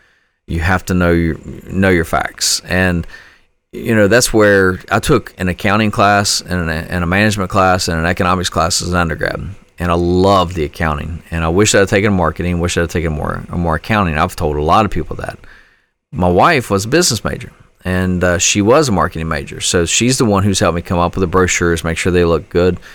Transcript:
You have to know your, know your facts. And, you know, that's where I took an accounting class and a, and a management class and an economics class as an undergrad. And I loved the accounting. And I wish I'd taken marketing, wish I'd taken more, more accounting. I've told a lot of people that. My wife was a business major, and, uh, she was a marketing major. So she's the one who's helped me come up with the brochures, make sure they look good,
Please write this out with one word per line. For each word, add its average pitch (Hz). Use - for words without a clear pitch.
You 82
have 92
to 95
know 87
your, 85
know 95
your 85
facts. -
And, 90
you -
know, 104
that's 117
where 98
I 104
took -
an 92
accounting 104
class 101
and 87
a, 78
and 87
a 85
management 98
class 92
and 82
an 80
economics 90
class 85
as 90
an 90
undergrad. 82
And 87
I -
loved 90
the 78
accounting. 78
And 82
I 80
wish 98
I'd 98
taken 104
marketing, 87
wish 87
I'd 85
taken 82
more, 82
more 85
accounting. 90
I've 85
told 76
a 73
lot 92
of 95
people 78
that. -
My 90
wife 127
was 101
a 113
business 160
major, -
and, 92
uh, 87
she 101
was 131
a -
marketing 80
major. 73
So 87
she's 127
the 127
one 98
who's 101
helped 85
me 85
come 90
up 85
with 92
the 92
brochures, 85
make 82
sure 92
they 87
look 82
good, 87